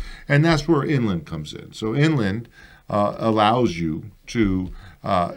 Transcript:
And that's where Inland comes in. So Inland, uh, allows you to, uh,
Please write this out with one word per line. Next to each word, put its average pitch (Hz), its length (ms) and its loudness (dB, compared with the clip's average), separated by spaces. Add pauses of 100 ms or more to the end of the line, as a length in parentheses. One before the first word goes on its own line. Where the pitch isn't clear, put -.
(280)
And 143 180 4
that's 156 220 2
where 151 160 2
Inland 110 420 0
comes 76 280 -10
in. - 200 -16
So 110 220 -4
Inland, 117 520 0 (420)
uh, 104 280 0
allows 110 600 2
you 85 340 -4 (160)
to, 95 440 0 (320)
uh, 92 340 0